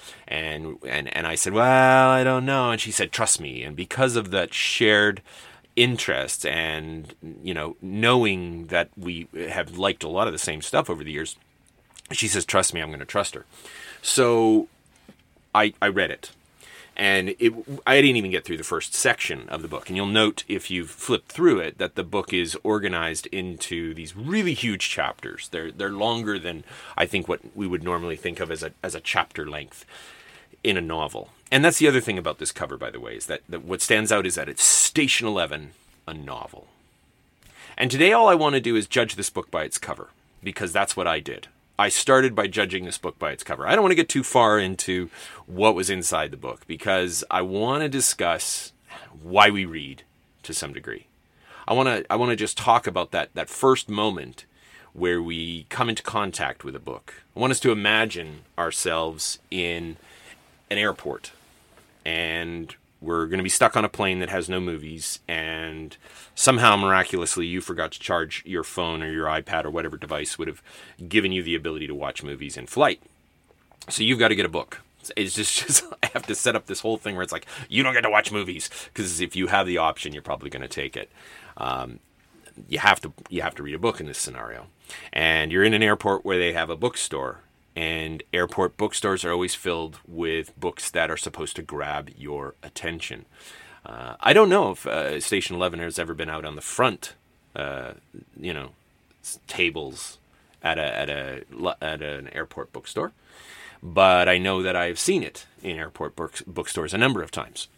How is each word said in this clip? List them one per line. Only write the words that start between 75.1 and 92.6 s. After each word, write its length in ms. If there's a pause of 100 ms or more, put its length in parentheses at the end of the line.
It's 160
just, 240
<laughs> 100
just, 160 (200)
I 100
have 140
to 80
set 200
up 120
this 140
whole 160
thing 180
where 80
it's 100
like, 140 (200)
"You 140
don't 120
get 80
to 80
watch 220
movies," 380 (240)
'cause 260
if 160
you 120
have 180
the 140
option, 340
you're 80
probably 300
gonna 160
take 280
it. 140 (480)
Um, 420 (720)
you 80
have 240
to, 120 (160)
you 120
have 140
to 80
read 100
a 60
book 200
in 60
this 140
scenario. 480 (440)
And 400
you're 120
in 100
an 100
airport 400
where 140
they 160
have 160
a 80
bookstore, 640 (360)
and 460 (120)
airport 440
bookstores 460
are 80
always 240
filled 520
with 520
books 320
that 180
are 80
supposed 380
to 60
grab 560
your 440